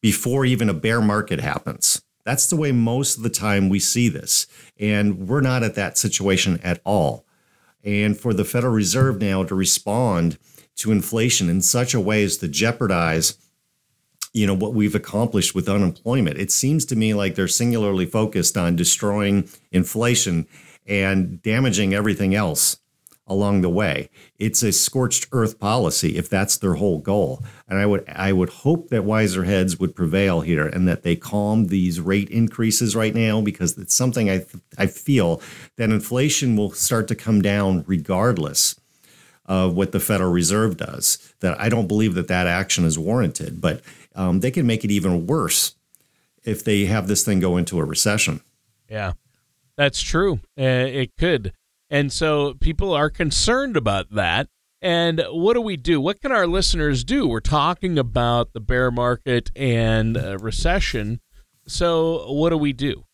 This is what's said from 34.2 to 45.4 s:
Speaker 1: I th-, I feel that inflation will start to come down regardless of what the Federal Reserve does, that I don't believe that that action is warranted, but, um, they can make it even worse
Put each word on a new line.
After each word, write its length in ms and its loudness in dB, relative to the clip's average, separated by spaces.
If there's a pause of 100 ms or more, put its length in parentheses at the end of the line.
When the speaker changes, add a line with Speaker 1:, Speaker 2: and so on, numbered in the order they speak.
Speaker 1:
I 120 2
th-, 220 -18 (140)
I 120 0
feel 520 0 (360)
that 120 0
inflation 640 0
will 180 0
start 360 -2
to 60 -2
come 260 0
down 460 2
regardless 920 0 (680)
of 280 0
what 180 0
the 80 0
Federal 300 0
Reserve 460 2
does, 640 -6
that 180 -2
I 120 0
don't 180 0
believe 280 2
that 120 -2
that 180 2
action 380 0
is 140 2
warranted, 600 -2
but, 220 -2 (340)
um, 260 0
they 100 0
can 160 0
make 180 0
it 60 0
even 360 0
worse 500 -2 (680)